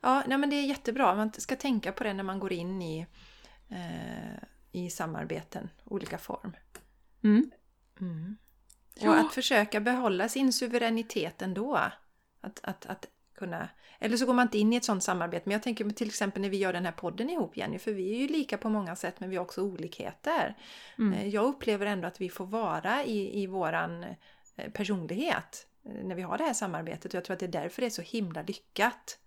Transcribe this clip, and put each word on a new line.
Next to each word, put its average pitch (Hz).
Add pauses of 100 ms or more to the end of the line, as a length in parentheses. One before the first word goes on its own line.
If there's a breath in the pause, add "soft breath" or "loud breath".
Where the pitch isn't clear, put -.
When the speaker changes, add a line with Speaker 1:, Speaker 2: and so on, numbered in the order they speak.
Speaker 1:
ja, 262
nej, 269
men 285
det 285
är 285
jättebra. 254
Man 214
ska -
tänka 240
på -
det 208
när 196
man 190
går 190
in 180
i, 160 (640 soft breath)
eh, 175 (300)
i 180
samarbeten, 160 (140)
olika 180
form. - (680)
Speaker 2:
Mm. 214 (500)
Speaker 1:
Mm. 175 (640)
Och 214
Speaker 2:
Ja. -
Speaker 1:
att 311
försöka 214
behålla 226
sin 262
suveränitet 226
ändå. 196 (680)
Att, -
att, -
att - (280)
kunna... 165 (300 soft breath)
Eller 220
så 240
går 247
man 247
inte 214
in 214
i 240
ett 240
sånt 196
samarbete. 170
Men 196
jag 208
tänker 214
till 214
exempel 196
när 202
vi 196
gör 190
den 175
här 170
podden 190
ihop, 302
Jenny, 190
för 214
vi 196
är 240
ju 269
lika 285
på 220
många 190
sätt, -
men 185
vi 190
har 180
också 180
olikheter. 196 (420 loud breath)
Speaker 2:
Mm. 214
Speaker 1:
Eh, 202
jag 208
upplever 220
ändå 190
att -
vi 180
får 185
vara 208
i, 202
i 190
våran, 170 (520 soft breath)
eh, -
personlighet, 202 (200)
eh, -
när 185
vi 185
har 175
det 320
här 277
samarbetet. 165
Och -
jag 175
tror 185
att 180
det 185
är 170
därför 175
det 247
är 226
så 170
himla 170
lyckat. -